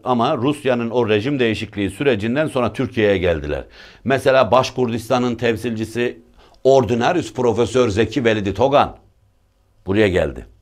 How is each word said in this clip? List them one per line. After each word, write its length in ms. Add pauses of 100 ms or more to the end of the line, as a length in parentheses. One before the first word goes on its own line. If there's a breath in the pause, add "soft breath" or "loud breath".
ama 320
Rusya'nın 540
o 180
rejim 300
değişikliği 520
sürecinden 560
sonra 260
Türkiye'ye 460
geldiler. 460 (400 loud breath)
Mesela 460
Başkurdistan'ın 840
temsilcisi 840 (460 soft breath)
Ordinarius 720
Profesör 540
Zeki 360
Velidi 300
Togan 420 (880)
buraya 220
geldi. 380 (160)